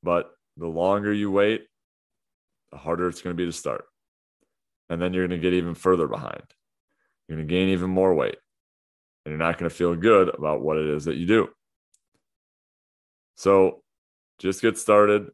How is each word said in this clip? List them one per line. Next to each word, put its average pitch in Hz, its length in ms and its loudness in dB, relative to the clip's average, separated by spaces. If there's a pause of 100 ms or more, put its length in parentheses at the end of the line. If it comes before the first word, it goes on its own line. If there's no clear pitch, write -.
But 87 260 -2 (280)
the 82 100 -10
longer 98 460 0
you 104 180 -4
wait, 101 340 0 (1040)
the 73 60 -20
harder 85 300 -4
it's 85 140 -6
gonna 87 140 -8
be 87 100 -4
to 82 80 -6
start. - 320 -8 (1040)
And 85 120 -6
then 90 120 -2
you're 92 120 -2
gonna 90 140 -6
get 90 140 0
even 85 220 -2
further 87 320 2
behind. 50 360 -10 (840)
You're 78 80 -10
gonna 78 100 -8
gain 92 220 2
even 92 200 -2
more 92 240 2
weight. 58 240 -2 (840)
And 76 80 -12
you're 78 60 -8
not 82 200 -2
gonna 85 120 -4
feel 87 260 -2
good 95 320 4
about 76 340 -4
what 78 140 -2
it 78 120 -2
is 76 180 -4
that 78 100 -4
you 85 100 -6
do. 104 300 2 (1800)
So 95 460 2 (580)
just 95 220 -4
get 110 160 0
started. 104 560 4